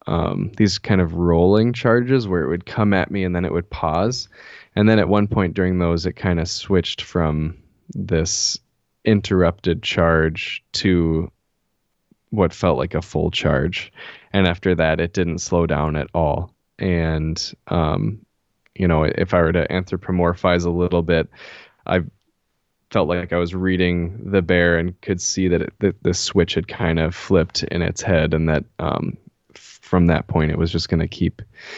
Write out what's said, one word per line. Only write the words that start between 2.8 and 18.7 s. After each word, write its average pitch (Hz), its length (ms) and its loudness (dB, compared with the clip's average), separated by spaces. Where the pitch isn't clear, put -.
at 92 180 0
me 98 120 -2
and 90 120 -2
then 90 100 -2
it - 80 -4
would 87 160 -4
pause. 90 580 -2
And 107 140 6
then 110 100 6
at 87 100 2
one 104 180 4
point 95 260 0
during 90 260 0
those, 85 260 0
it - 80 -2
kind 87 260 -2
of 80 100 -4
switched - 520 -2
from 78 560 -2
this 85 680 -2
interrupted 92 800 2
charge 80 800 0
to 82 580 0
what 95 220 2
felt 82 240 2
like 73 160 -4
a - 80 0
full 80 300 -2
charge. 76 600 0
And 95 140 4
after 90 280 0
that, 80 240 2
it 85 140 -2
didn't 85 260 -2
slow 87 260 0
down 76 300 -2
at 73 180 -4
all. 82 400 -2
And, 80 720 -2
um, 95 520 -2